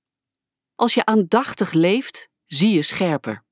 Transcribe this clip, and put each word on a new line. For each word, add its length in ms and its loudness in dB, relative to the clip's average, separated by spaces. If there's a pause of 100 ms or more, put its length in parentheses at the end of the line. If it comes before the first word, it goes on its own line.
(760)
Als 180 0
je 120 0
aandachtig 680 0
leeft, 560 0 (160)
zie 280 0
je 80 2
scherper. 720 -4